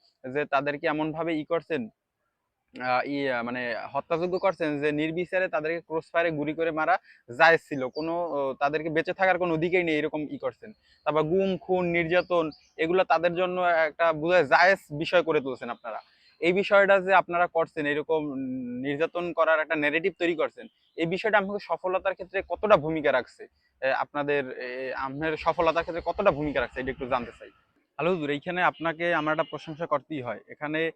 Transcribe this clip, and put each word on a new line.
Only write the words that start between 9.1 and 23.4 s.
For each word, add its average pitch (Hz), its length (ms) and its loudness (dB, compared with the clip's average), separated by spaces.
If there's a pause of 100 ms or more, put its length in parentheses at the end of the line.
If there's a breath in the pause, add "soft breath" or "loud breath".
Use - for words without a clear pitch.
থাকার 190 240 4
কোনো 170 160 0
অধিকারই 175 300 2
নেই, 160 140 2
এরকম 151 320 -2
ই 139 80 -8
করছেন। 120 340 -8 (320 soft breath)
তারপর 151 200 2
গুম, 190 340 2
খুন, 180 280 0
নির্যাতন, 170 640 0 (260 soft breath)
এগুলো 175 260 2
তাদের 165 320 2
জন্য 180 260 -2
একটা 165 520 2
বোধহয় 165 300 4
জায়েজ 170 360 6 (180)
বিষয় 165 260 2
করে 151 180 2
তুলছেন 127 280 -6
আপনারা। 113 300 -10 (400 soft breath)
এই 170 140 2
বিষয়টা 196 480 6
যে 185 120 0
আপনারা 175 340 4
করছেন, 165 380 -2
এরকম 147 480 0 (480)
নির্যাতন 160 520 -2
করার 160 260 4
একটা 156 160 -2
ন্যারেটিভ 160 440 0
তৈরি 175 160 0
করছেন, 123 320 -4 (280)
এই 165 100 -2
বিষয়টা 190 320 0
আপনাকে 202 240 -2
সফলতার 185 520 -4
ক্ষেত্রে 185 360 -6
কতটা 202 280 4
ভূমিকা 151 340 0
রাখছে? - 360 -4 (340)